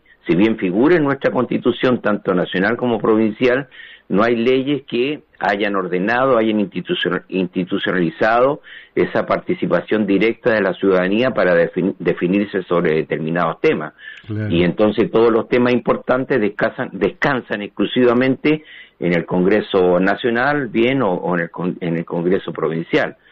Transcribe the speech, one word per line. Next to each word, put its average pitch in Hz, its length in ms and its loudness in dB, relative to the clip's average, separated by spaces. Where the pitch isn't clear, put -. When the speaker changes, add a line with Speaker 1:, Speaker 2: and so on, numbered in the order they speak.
Speaker 1:
si 165 100 2
bien 113 220 4
figura 131 380 2
en 156 80 2
nuestra 139 260 0
Constitución, 123 720 0
tanto 101 320 0
nacional 92 420 -2
como 120 220 0
provincial, 110 720 2
no 95 160 0
hay 117 140 2
leyes 127 500 0
que 131 360 -4
hayan 101 380 -2
ordenado, 104 600 0
hayan 110 240 2
institucion-, 90 680 -4
institucionalizado 95 1300 0
esa 90 300 0
participación 90 840 -2
directa 104 460 0
de 107 80 2
la 95 140 0
ciudadanía 98 560 2
para 92 240 2
defin-, 85 440 0
definirse 92 680 -2
sobre 85 320 0
determinados 80 680 -4
temas. 90 320 0
Speaker 2:
Claro. 107 240 -6
Speaker 1:
Y 170 120 2
entonces 104 480 2
todos 113 220 4
los 110 160 0
temas 123 240 2
importantes 127 680 -2
descansan, 113 540 -4
descansan 107 720 -4
exclusivamente 127 1000 0
en 170 140 0
el 85 100 0
Congreso 90 760 2
Nacional, 120 680 0
bien, 123 340 0
o, 101 80 0
o 90 260 -2
en 85 80 0
el 82 60 -10
con-, 87 300 -6
en 85 160 -4
el 85 80 -4
Congreso 90 480 -2
Provincial. 82 640 -2